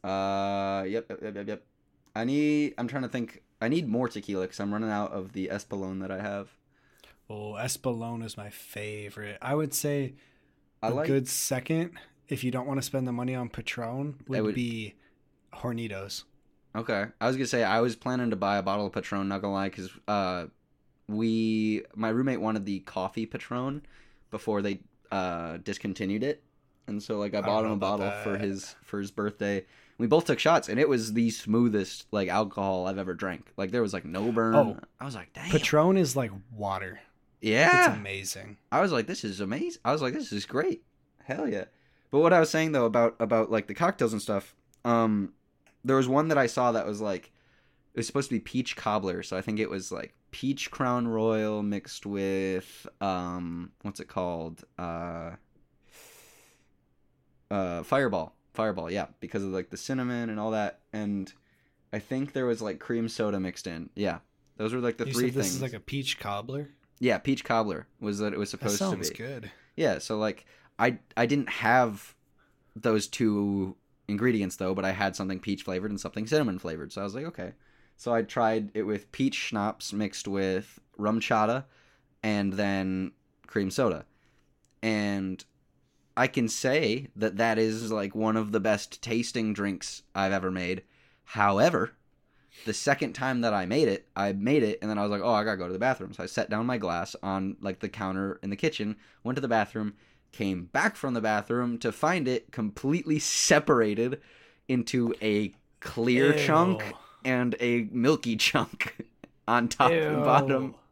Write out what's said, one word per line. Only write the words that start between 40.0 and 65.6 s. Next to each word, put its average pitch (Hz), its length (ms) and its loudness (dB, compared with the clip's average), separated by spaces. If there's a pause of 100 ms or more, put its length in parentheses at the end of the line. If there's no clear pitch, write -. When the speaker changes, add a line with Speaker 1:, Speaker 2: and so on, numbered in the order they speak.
Speaker 1:
like, 127 100 0
"This 294 180 -6
is 104 140 -4
great. - 380 -2 (400)
Hell 151 260 -4
yeah." 98 160 -4 (460)
But 139 80 4
what 170 120 8
I 180 80 10
was 156 100 6
saying, 160 240 2
though, 127 120 4
about, 117 340 4
about, 110 320 4
like, 107 160 0
the 104 60 -8
cocktails 143 400 2
and 104 80 -2
stuff, - 340 -4 (300)
um, 113 480 4 (500)
there 135 140 4
was 131 100 4
one 143 220 4
that 151 80 6
I 131 100 6
saw 123 240 2
that 113 140 0
was, 104 160 -4
like, 98 300 -4 (600)
it - 60 -6
was 113 80 -2
supposed 139 220 -2
to 127 60 0
be 107 40 0
peach - 360 -4
cobbler, 98 480 -2
so - 120 -8
I 92 60 -2
think 107 180 -2
it 107 100 0
was, 95 220 -6
like, - 220 -10 (180)
peach - 400 -4
Crown 123 360 0
Royal 110 560 2
mixed - 420 -6
with, 95 800 -2 (160)
um, 90 680 -4 (100)
what's 101 180 -10
it - 80 -12
called? 85 560 -6 (140)
Uh, 85 540 -8 (2250)
uh, 90 340 -2
Fireball. 107 520 0 (180)
Fireball, 92 360 -2
yeah, 98 180 -2 (120)
because 98 240 -6
of, 98 60 -4
like, 92 200 -4
the 87 80 -12
cinnamon 123 520 -4
and 107 100 -6
all 110 120 -2
that, 107 280 -2 (120)
and 101 400 -4 (600)
I 110 60 -4
think 135 340 -6
there 131 120 0
was, 117 160 0
like, 104 180 -4
cream 117 280 -2
soda 104 320 -2
mixed 92 280 -6
in. 82 280 -10
Yeah, 95 240 -2 (380)
those 110 160 -2
were, 127 60 -2
like, 120 180 0
the 117 100 -2
Speaker 2:
You 135 60 -4
Speaker 1:
three 123 160 2
Speaker 2:
said 123 60 -6
this 120 120 2
Speaker 1:
things. 92 100 -2
Speaker 2:
is, - 40 -2